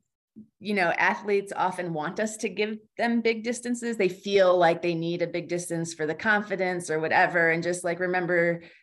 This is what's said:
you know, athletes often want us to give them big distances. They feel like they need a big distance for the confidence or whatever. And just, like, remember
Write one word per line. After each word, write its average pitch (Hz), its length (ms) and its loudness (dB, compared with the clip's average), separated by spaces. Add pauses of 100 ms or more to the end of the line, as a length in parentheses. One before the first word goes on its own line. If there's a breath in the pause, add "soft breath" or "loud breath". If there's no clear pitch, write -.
(600)
you 208 140 -4
know, 175 160 2
athletes 196 680 0
often 180 360 -2
want 160 280 -4
us 220 180 -4
to 226 100 -4
give 214 300 -4 (200)
them 233 220 0
big 226 240 0
distances. 233 520 -4
They 190 120 2
feel 185 480 4
like 170 260 4
they 175 120 0
need 170 280 -2
a 170 40 -2
big 165 220 -6
distance 170 460 -4
for 156 120 -4
the 156 80 -2
confidence 185 760 0
or 156 100 0
whatever. 165 500 4
And 170 120 2
just, 175 200 -4
like, 170 160 -2
remember 175 640 0 (200 soft breath)